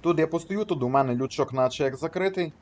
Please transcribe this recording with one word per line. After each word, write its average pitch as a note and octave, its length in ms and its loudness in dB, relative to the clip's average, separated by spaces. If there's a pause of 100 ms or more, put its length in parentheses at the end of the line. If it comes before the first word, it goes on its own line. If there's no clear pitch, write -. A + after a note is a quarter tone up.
Тут E3+ 180 2
я D#3+ 80 4
постою, G3 380 -4
тут D3+ 180 -2
у B2 60 0
мене C3 260 2
лючок C3 380 -2
наче C3 300 0
як C3+ 120 0
закритий. F3 680 -2